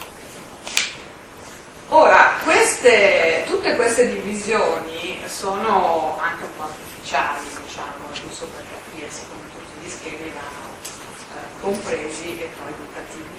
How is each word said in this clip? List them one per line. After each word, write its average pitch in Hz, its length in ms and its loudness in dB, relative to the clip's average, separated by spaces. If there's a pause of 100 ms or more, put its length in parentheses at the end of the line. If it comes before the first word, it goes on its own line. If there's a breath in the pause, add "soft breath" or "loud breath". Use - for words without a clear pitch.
(1900)
Ora, - 520 10
queste, 214 1040 6
tutte - 280 2
queste 240 380 4
divisioni 196 1120 -2
sono - 960 0
anche - 220 -2
un - 120 -10
po' - 140 -10
artificiali, - 800 -4 (180)
diciamo, - 480 -10
giusto - 320 -10
per - 240 -12
capire, 151 400 -14
siccome - 400 -14
tutti 143 320 -16
gli 180 80 -12
schemi 160 400 -12
vanno, - 400 -12 (640)
eh, - 260 -14
compresi 165 800 -4
e 165 120 -8 (100)
poi 143 160 -10
buttati - 480 -14 (140)